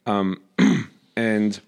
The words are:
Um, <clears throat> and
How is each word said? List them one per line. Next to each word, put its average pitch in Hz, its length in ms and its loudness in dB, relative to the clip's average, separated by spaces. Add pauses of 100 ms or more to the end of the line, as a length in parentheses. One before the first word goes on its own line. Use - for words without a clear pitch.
Um, 98 380 -2 (160)
<clears throat> - 580 0
and 107 520 0